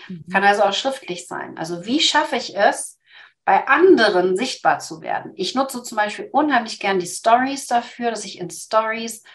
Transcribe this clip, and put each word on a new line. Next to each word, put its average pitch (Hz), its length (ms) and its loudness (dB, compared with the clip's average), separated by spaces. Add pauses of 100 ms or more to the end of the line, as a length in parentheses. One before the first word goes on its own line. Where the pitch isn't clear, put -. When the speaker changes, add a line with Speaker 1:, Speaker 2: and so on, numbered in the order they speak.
Speaker 1:
Mhm. 175 240 -14
Speaker 2:
Kann 196 120 2
also 202 200 4
auch 196 100 2
schriftlich 202 540 -6
sein. - 300 -10
Also 170 280 -8
wie 262 140 0
schaffe 294 380 0
ich - 180 -8
es, 226 440 0 (460)
bei 190 220 4
anderen 226 680 6
sichtbar - 420 0
zu 160 220 -12
werden? - 340 -6
Ich 185 200 -6
nutze 262 280 -4
zum 220 140 -10
Beispiel 208 340 -4
unheimlich 254 480 0
gern 196 200 0
die 175 80 -4
Stories 254 600 0
dafür, 240 440 -2
dass 214 120 -8
ich - 160 -14
in 175 100 -8
Stories 226 720 -4 (120)